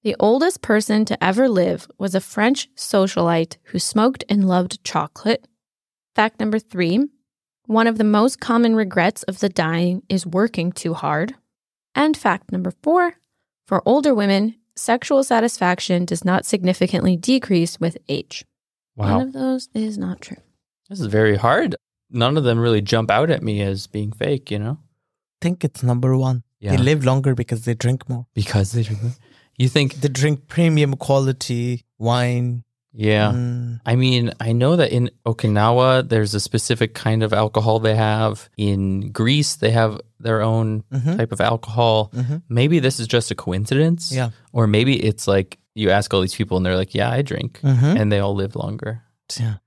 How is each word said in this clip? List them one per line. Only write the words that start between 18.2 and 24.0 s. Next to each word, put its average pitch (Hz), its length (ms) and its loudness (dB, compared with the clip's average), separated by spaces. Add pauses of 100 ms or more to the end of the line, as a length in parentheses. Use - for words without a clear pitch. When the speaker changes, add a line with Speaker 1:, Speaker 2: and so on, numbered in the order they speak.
Speaker 2:
Wow. 101 240 0
Speaker 1:
One 262 80 0
of 262 60 -10
those 262 420 -4
is 220 240 -4
not 180 220 -6
true. - 160 -16 (520)
Speaker 2:
This 196 120 -12
is 120 80 -4
very 107 280 4
hard. 151 380 2 (340)
None 123 280 0
of 147 80 0
them 117 160 4
really 113 220 4
jump 110 280 0
out 139 200 2
at 139 120 0
me 107 200 -2
as 98 260 -4
being 104 240 -6